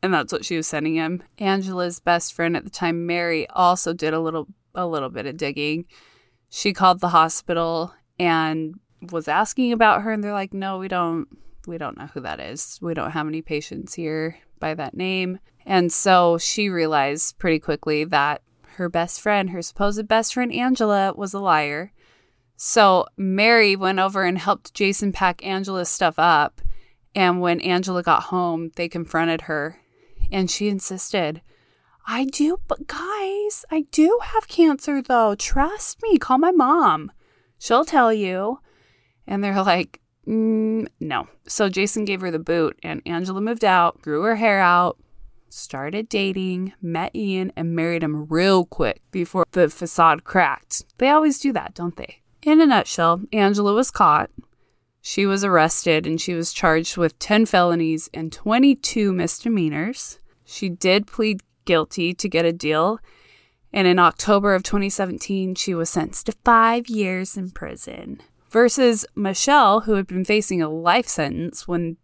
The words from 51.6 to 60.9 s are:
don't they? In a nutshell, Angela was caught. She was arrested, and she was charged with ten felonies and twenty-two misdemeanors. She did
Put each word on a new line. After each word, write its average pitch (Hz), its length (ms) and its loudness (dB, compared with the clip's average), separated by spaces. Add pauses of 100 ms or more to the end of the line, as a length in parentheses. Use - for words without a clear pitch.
don't 175 200 -8
they? - 260 -18 (200)
In 311 180 6
a 330 60 8
nutshell, 180 560 4 (100)
Angela 202 420 4
was 240 180 2
caught. 156 400 4 (680)
She - 280 -2
was 196 160 0
arrested, 165 640 2
and 160 120 -4
she 180 140 -6
was 170 200 -4
charged 160 440 0
with 165 220 0
ten 214 260 2
felonies 170 680 2
and 160 180 -8
twenty-two 226 800 2
misdemeanors. 175 1040 -4 (280)
She - 220 -8
did 185 400 0